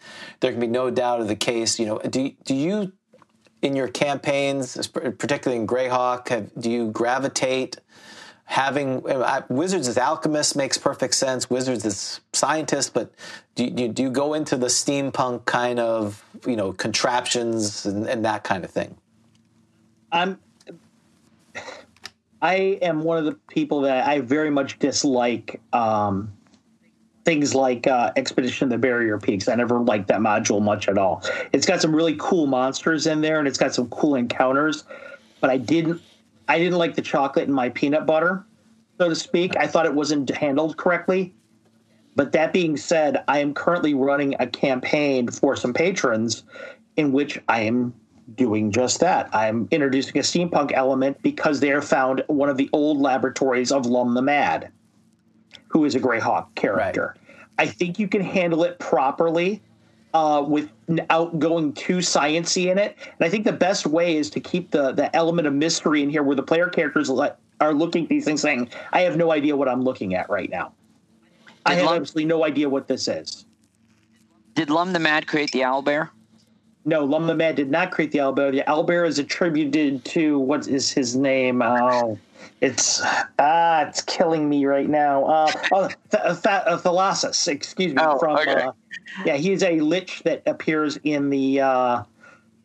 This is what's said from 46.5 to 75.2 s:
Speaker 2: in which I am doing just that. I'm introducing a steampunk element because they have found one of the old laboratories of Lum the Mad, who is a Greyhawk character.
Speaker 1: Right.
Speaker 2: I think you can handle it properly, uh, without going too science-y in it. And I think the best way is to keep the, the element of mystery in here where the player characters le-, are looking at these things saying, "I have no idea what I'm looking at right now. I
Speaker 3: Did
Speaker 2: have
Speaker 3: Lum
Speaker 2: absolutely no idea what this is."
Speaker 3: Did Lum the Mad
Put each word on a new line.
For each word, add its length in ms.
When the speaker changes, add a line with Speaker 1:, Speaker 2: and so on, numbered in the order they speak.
Speaker 2:
in 160
which 260
I 140
am 300
doing 360
just 300
that. 340
I'm 360
introducing 460
a 40
steampunk 520
element 480
because 380
they 80
have 180
found 420
one 200
of 80
the 160
old 280
laboratories 760
of 120
Lum 280
the 80
Mad, 500
who 160
is 120
a 40
Greyhawk 560
character. 640
Speaker 1:
Right. 220
Speaker 2:
I 80
think 320
you 80
can 140
handle 420
it 160
properly, 800
uh, 340
without 920
going 360
too 280
science-y 640
in 160
it. 160
And 80
I 20
think 160
the 80
best 320
way 320
is 140
to 80
keep 320
the, 220
the 220
element 320
of 60
mystery 480
in 80
here 140
where 120
the 60
player 260
characters 420
le-, 260
are 120
looking 300
at 60
these 160
things 160
saying, 280
"I 80
have 160
no 140
idea 240
what 140
I'm 140
looking 320
at 140
right 200
now. 220
I 60
Speaker 3:
Did 80
Speaker 2:
have 80
Speaker 3:
Lum 140
Speaker 2:
absolutely 240
no 200
idea 240
what 180
this 200
is." 380
Speaker 3:
Did 140
Lum 240
the 60
Mad 280